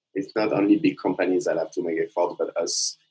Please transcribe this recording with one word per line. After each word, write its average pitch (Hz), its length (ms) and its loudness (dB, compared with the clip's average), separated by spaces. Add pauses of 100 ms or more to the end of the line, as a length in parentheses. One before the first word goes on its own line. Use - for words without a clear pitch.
(140)
it's 95 220 -6
not 107 160 0
only 101 260 4
big 95 200 0
companies 90 480 0
that 82 120 0
have 80 140 -4
to - 120 -4
make 82 160 -2
effort, 85 400 -2
but - 180 -4
us, - 400 -2 (120)